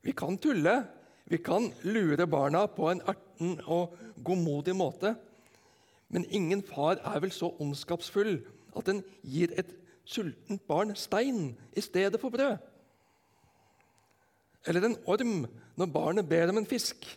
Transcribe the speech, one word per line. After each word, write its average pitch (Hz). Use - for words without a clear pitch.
Vi -
kan 185
tulle, 233
vi -
kan 202
lure 175
barna 151
på 170
en 180
erten 175
og 175
godmodig 170
måte, 190
men 175
ingen 190
far 160
er 151
vel 185
så 170
ondskapsfull 165
at -
den 196
gir 165
et 180
sultent 196
barn 202
stein 208
i 170
stedet 196
for 262
brød. 247
Eller 175
en 226
orm 202
når 185
barnet 160
ber 170
om 208
en 214
fisk. -